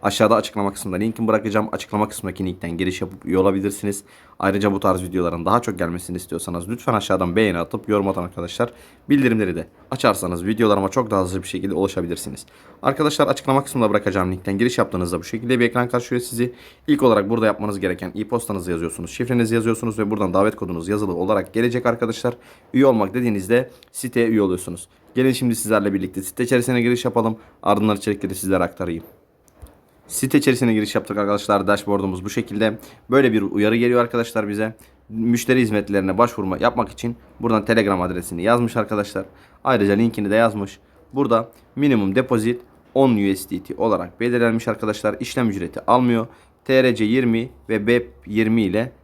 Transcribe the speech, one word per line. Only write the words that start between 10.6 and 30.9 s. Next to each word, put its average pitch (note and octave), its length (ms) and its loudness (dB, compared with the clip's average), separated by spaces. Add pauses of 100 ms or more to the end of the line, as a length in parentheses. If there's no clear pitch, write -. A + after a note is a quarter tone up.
çok A#2 220 -2
daha F#2+ 120 2
hızlı F#2 200 -4
bir - 40 -12
şekilde F#2+ 260 -6
ulaşabilirsiniz. E2+ 720 -4 (360)
Arkadaşlar, D3 460 2
açıklama C3+ 360 0
kısmında A#2 260 0
bırakacağım F#2+ 420 0
linkten G2 260 -4
giriş A#2+ 200 2
yaptığınızda F2+ 420 0
bu E2+ 40 -10
şekilde A#2+ 360 -2
bir A#2+ 60 4
ekran A#2+ 240 0
karşılıyor B2 320 -2
sizi. A#2+ 320 -4 (340)
İlk D3 160 2
olarak G#2+ 260 4
burada A2+ 160 0
yapmanız G#2 340 0
gereken F2+ 360 -4
e-postanızı G2+ 560 -4
yazıyorsunuz, E2+ 400 -6
şifrenizi A#2+ 440 0
yazıyorsunuz A2+ 440 -2
ve G#2 120 0
buradan G2+ 220 0
davet G#2 220 2
kodunuz F2 320 -8
yazılı G2+ 260 -2
olarak F#2 400 -2
gelecek A#2+ 320 0
arkadaşlar. A#2 520 -2 (360)
Üye C3+ 120 6
olmak G#2 280 4
dediğinizde A#2 560 0 (220)
siteye A#2+ 360 -2
üye A2 140 2
oluyorsunuz. F2+ 460 -2 (280)
Gelin C3 160 4
şimdi B2 240 0
sizlerle G#2 380 0
birlikte F#2+ 280 -4
site - 220 -6
içerisine B2 380 2
giriş A#2+ 240 0
yapalım. A2 320 0 (260)
Ardından G#2 340 2
içerikleri G2 380 -4
sizlere F#2+ 280 0
aktarayım. F2 400 -6 (1040)
Site C3+ 300 -2
içerisine B2+ 360 2
giriş G#2+ 220 -2